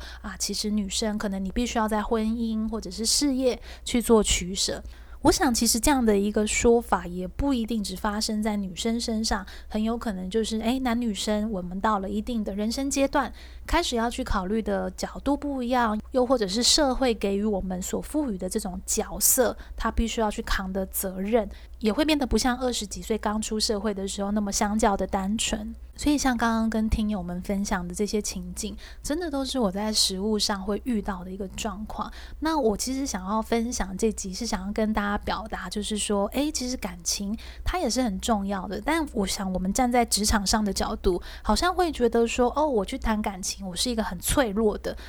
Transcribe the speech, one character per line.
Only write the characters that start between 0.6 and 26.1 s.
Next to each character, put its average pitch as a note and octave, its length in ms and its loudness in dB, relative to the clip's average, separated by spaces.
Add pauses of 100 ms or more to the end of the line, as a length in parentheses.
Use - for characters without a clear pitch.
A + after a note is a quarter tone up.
女 G#3 200 0
生 G#3+ 280 -2
可 G#3+ 120 -2
能 F#3+ 120 -4
你 F#3+ 80 -4
必 A#3+ 160 0
须 A#3 120 -2
要 A3 100 2
在 G#3+ 160 0
婚 A3 180 0
姻 A3 480 -2
或 A3 120 -4
者 F#3 100 -8
是 G#3+ 140 -6
事 C#4 280 2
业 B3+ 240 2 (280)
去 A#3+ 160 2
做 A3 200 8
取 F#3 320 0
舍。 - 300 -2 (400)
我 D4 80 8
想 C#4+ 220 4
其 A3+ 140 2
实 A3 120 2
这 D4+ 120 4
样 C4 120 4
的 G#3+ 140 6
一 G3+ 140 2
个 G#3+ 160 2
说 A#3 340 6
法 F#3+ 240 0
也 F3+ 220 -6
不 C#4 260 0
一 A#3 100 0
定 A3 200 -2
只 F#3+ 120 -4
发 G#3 240 -2
生 G#3+ 220 0
在 G#3+ 160 0
女 F#3+ 180 -4
生 A#3 240 0
身 A3+ 240 -2
上， G#3+ 220 -2 (220)
很 G#3+ 160 -2
有 A3+ 120 0
可 A3+ 180 -4
能 F#3 140 -6
就 A3 160 2
是， A3 160 -2
诶， A#3 200 2
男 A#3+ 200 0
女 A#3 140 0
生 G#3+ 380 0
我 F#3 100 -2
们 F3+ 180 -6
到 G#3+ 200 4
了 F#3+ 100 -4
一 G#3 100 -2
定 A3 240 -2
的 G3+ 120 -4
人 G#3+ 160 0
生 C4+ 180 -2
阶 C#4 180 4
段， C4+ 240 0 (360)
开 E4 160 4
始 C4 120 -2
要 A#3 140 2
去 - 140 -4
考 F#3 240 0
虑 G#3+ 160 0
的 F#3+ 260 0
角 - 340 -6
度 C#4 140 2
不 C#4+ 240 -4
一 A#3+ 80 -2
样， A#3 400 2
又 B3+ 160 2
或 B3+ 100 4
者 G#3+ 120 2
是 G#3 160 0
社 C4+ 320 4
会 B3+ 180 4
给 G3 240 0
予 G#3 80 0
我 G3+ 160 0
们 F#3 180 -4
所 F#3 220 -4
赋 C#4+ 300 -2
予 F#3+ 80 -4
的 F#3 100 -6
这 A3 100 -4
种 F#3+ 240 -6
角 - 360 -2
色， - 360 4 (220)
他 A3+ 140 -2
必 A3+ 160 2
须 G#3+ 120 -2
要 G#3+ 120 2
去 A3+ 100 -6
扛 F#3+ 320 -2
的 F#3+ 140 0
责 F#3+ 340 -4
任， G#3 260 2 (300)
也 G#3+ 160 2
会 D4+ 100 4
变 D4+ 140 4
得 C4+ 80 0
不 A3+ 100 2
像 B3 220 2
二 B3+ 160 0
十 G#3+ 140 -4
几 F#3 120 -10
岁 A3 160 -2
刚 G#3+ 240 0
出 G#3+ 200 -2
社 G#3 200 0
会 G#3 140 0
的 F#3+ 140 -4
时 G3 160 -4
候 G3+ 80 -2
那 G#3+ 100 2
么 G3 100 -2
相 G#3+ 280 2
较 G#3 180 4
的 F#3+ 80 0
单 G3 320 0
纯。 A3 380 -2 (220)
所 - 140 2